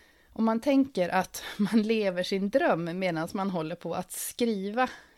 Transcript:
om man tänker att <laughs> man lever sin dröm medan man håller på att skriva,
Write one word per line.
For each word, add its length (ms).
om 120
man 140
tänker 500
att 400
<laughs> 80
man 240
lever 420
sin 260
dröm 500
medan 340
man 160
håller 260
på 200
att 160
skriva, 720